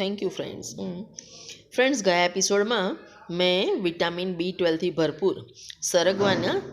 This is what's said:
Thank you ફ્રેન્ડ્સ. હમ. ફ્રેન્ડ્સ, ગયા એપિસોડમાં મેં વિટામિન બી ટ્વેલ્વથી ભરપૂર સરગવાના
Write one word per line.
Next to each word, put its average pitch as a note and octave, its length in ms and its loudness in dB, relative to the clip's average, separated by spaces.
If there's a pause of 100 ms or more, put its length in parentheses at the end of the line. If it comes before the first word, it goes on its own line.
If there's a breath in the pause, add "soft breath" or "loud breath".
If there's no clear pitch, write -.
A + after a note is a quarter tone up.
Thank G3 180 -2
you G3 100 -2
ફ્રેન્ડ્સ. - 500 -10
હમ. F#3 240 -8 (720 loud breath)
ફ્રેન્ડ્સ, C4 300 2
ગયા F3 200 4
એપિસોડમાં G3+ 760 0 (320 loud breath)
મેં F3+ 520 2
વિટામિન F3 520 -2
બી F3 180 -2
ટ્વેલ્વથી F3 380 0
ભરપૂર D#3 560 0 (360 loud breath)
સરગવાના G3 800 2 (100)